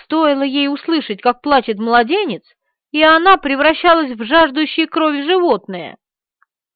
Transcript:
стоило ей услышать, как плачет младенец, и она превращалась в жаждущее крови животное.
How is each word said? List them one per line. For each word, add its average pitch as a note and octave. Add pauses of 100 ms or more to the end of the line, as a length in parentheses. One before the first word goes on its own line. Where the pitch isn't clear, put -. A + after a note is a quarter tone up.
стоило D4
ей C#4
услышать, C#4+
как A#3+
плачет B3
младенец, A#3+ (480)
и D4+
она E4
превращалась D4+
в A3
жаждущее D4+
крови D4+
животное. B3 (800)